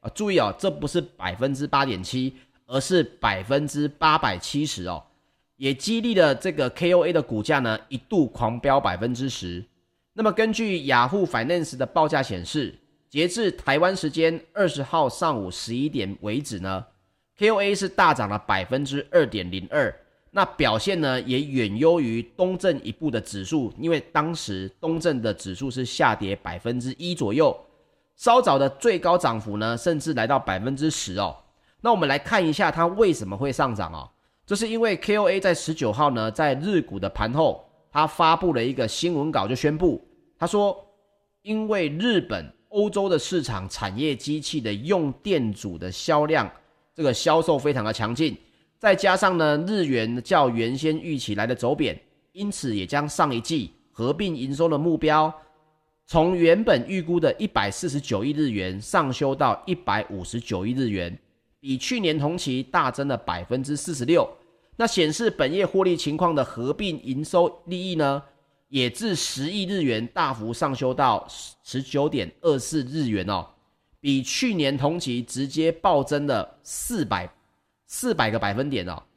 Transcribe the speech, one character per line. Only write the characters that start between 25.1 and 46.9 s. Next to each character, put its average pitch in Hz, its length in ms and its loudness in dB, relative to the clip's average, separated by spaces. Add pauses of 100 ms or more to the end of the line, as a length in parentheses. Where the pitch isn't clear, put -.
的 110 120 0
指 92 200 -10
数 131 160 -6
是 127 140 -6
下 123 320 2
跌 98 220 -4
百 87 200 -10
分 120 220 -4
之 127 180 -6
一 175 180 -6
左 107 180 -2
右， 147 240 4 (600)
稍 240 240 6
早 147 160 4
的 139 140 4
最 202 280 2
高 175 180 4
涨 123 220 0
幅 104 160 -8
呢 113 220 -2
甚 165 200 0
至 151 180 -4
来 113 120 0
到 139 100 4
百 95 220 -2
分 127 160 -4
之 151 160 0
十 95 260 -6
哦。 95 160 -2 (460)
那 233 120 2
我 226 40 6
们 165 140 0
来 139 100 2
看 196 260 2
一 156 60 4
下 165 180 2
它 165 180 2
为 196 260 4
什 117 120 -6
么 95 120 -8
会 135 160 -2
上 131 200 0
涨 87 200 -6
哦， 73 160 -16 (360)
这 - 80 -4
是 214 140 -2
因 226 140 -2
为 214 160 2
K 208 200 0
O 202 120 4
A 190 100 2
在 185 140 2
十 156 200 -4
九 110 200 -2
号 143 180 2
呢， 113 180 -2
在 143 260 0
日 170 260 0
股 - 180 -8
的 95 80 -2
盘 107 240 -4
后， 143 340 2 (240)
他 151 160 2
发 160 300 4
布 170 160 0
了 123 100 0
一 127 120 0
个 127 120 0
新 170 280 -2
闻 147 180 0
稿， 101 160 0
就 123 80 -2
宣 151 220 0
布 165 280 2 (320)
他 165 100 -2
说， 202 300 2 (640)
因 214 260 -4
为 196 220 0
日 185 320 0
本、 92 280 -8 (200)
欧 208 200 0
洲 196 200 0
的 165 100 4
市 170 240 -2
场 98 240 -6
产 98 300 -8
业 143 180 0
机 147 240 -6
器 147 220 -6
的 110 120 -4
用 147 380 0 (100)
电 143 300 0
阻 95 260 -8
的 90 140 -8
销 151 340 2
量， 147 240 0 (460)